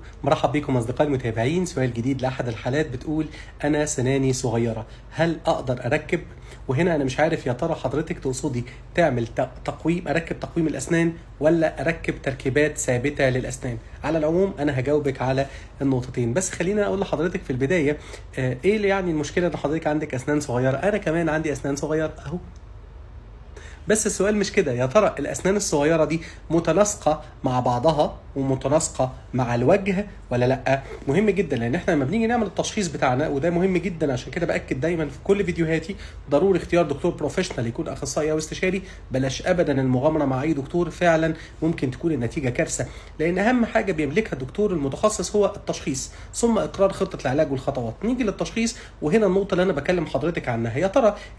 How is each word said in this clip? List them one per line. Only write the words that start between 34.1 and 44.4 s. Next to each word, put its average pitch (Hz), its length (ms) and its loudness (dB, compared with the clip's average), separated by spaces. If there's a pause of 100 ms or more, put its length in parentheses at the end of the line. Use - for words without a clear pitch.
عشان 127 180 -6
كده 170 140 -2
بأكد 147 340 -2
دايمًا 160 260 0
في 135 180 -6
كل 196 220 4
فيديوهاتي 165 500 0 (340)
ضروري 175 300 4
اختيار 170 260 4
دكتور 147 260 0
professional، 143 560 -2
يكون - 200 -4
أخصائي 151 440 -2
أو 156 60 2
استشاري. 185 440 -2 (300)
بلاش 131 360 0
أبدًا 151 340 2
المغامرة 135 440 4
مع 131 160 0
أي 160 120 2
دكتور، 160 360 0
فعلًا 160 440 4 (300)
ممكن 151 280 0
تكون 165 200 -2
النتيجة 123 380 -2
كارثة، 135 360 -2 (340)
لأن 175 180 0
أهم 233 280 4
حاجة 208 260 0
بيملكها 156 420 0
الدكتور 185 380 -2